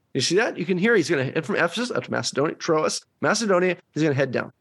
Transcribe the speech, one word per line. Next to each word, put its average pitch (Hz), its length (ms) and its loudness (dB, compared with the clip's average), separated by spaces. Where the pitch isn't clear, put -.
You 135 60 -2
see 147 160 0
that? 233 220 0
You 170 80 -4
can 185 120 0
hear 226 180 4
he's 170 140 2
gonna 147 140 0
head 156 220 -4
from 202 100 -2
Ephesus 196 340 0
up - 140 -4
to - 80 -12
Macedonia, 123 440 -2
Troas, - 460 0
Macedonia. 185 560 2
He's 147 120 -2
gonna 151 120 2
head 135 160 0
down. 117 300 -4